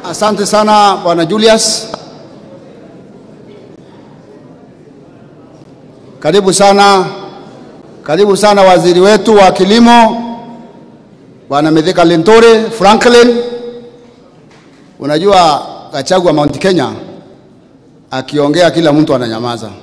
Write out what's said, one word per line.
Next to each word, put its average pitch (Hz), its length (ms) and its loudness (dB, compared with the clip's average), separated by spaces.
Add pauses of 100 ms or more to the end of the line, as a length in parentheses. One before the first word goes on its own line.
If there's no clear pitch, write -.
Asante 202 420 -4
sana, 208 580 0
Bwana 170 220 -2
Julius. 220 640 -2 (4000)
Karibu 190 340 -2
sana. 202 520 2 (960)
Karibu 190 340 0
sana 208 240 2
waziri 175 380 2
wetu 208 360 2
wa 190 160 6
kilimo, 233 680 2 (1300)
Bwana 147 220 -2
Mithika 160 340 0
Linturi 220 560 4 (180)
Franklin. 240 580 2 (1600)
Unajua 160 680 0 (260)
Gachagua 170 400 -2
Mount 147 240 -2
Kenya 170 320 -2 (1200)
akiongea 147 600 -2
kila 160 220 0
mtu 147 220 0
ananyamaza. 117 540 -8 (140)